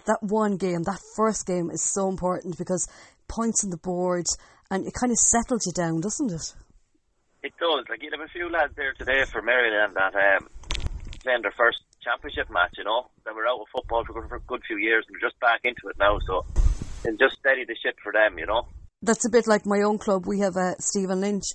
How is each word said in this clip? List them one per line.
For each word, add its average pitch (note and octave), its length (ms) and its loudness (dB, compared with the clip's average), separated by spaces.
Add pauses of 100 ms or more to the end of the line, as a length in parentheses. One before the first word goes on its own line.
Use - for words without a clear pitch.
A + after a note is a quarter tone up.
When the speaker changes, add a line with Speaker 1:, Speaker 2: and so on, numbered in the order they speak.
Speaker 1:
that G#3+ 160 2
one G#3 380 0
game, F3 260 0
that F#3+ 160 -4 (160)
first G#3+ 300 0
game, F3 260 -2
is D#3 100 -4
so G3 280 0
important F3+ 480 -4
because F3+ 280 -2 (400)
points A3+ 380 0
on G3 60 -4
the E3+ 100 -6
board, F3+ 460 0 (440)
and F#3+ 160 -2
it - 60 -8
kind B3+ 180 0
of A3+ 60 2
settles A#3 480 2
you F3 80 -4
down, E3 320 0
doesn't G#3+ 260 -2
it? E3 140 -6 (960)
Speaker 2:
It - 160 -10
does. D#3 320 0
Like, A2+ 160 -8
you D3 80 -10
have D3 80 -8
a D#3 80 -10
few F3 240 -6
lads D#3 240 0
there C#3 160 -4
today C3 320 2
for A#2 160 -6
Maryland G#2+ 560 2
that, F#2+ 180 2
um, G2 340 4 (760)
playing B2 200 0
their G2+ 140 -2
first A#2 220 4 (240)
championship C3+ 480 -6
match, F2+ 260 0
you G2 60 -10
know, A2+ 240 -2 (180)
that A2 80 -10
were A2 140 -4
out A#2+ 140 0
of A2 120 -14
football A#2 320 -2
for, A2 220 -10
for A#2+ 80 -12
a A#2 60 -8
good B2 260 -8
few A2 100 -4
years A2 300 2
and G2+ 160 -18
just A#2+ 160 -2
back A#2 240 2
into A#2+ 260 -4
it F#2+ 80 -10
now, G2+ 300 4
so F2+ 180 0 (600)
it'll A2 100 -2
just C3 220 4
steady C3 260 0
the A2+ 160 -8
ship B2+ 220 -2
for G#2 80 -8
them, G#2 300 2
you D#2 60 -6
know. A2 200 0 (360)
Speaker 1:
That's G#3+ 220 2
a A3+ 60 0
bit A3 160 4
like G#3+ 180 4
my G3+ 180 2
own G#3 160 2
club. F#3+ 280 0
We G3+ 140 0
have, F#3+ 160 0
uh, F3+ 240 0
Stephen F#3+ 400 -2
Lynch G3+ 240 -2 (100)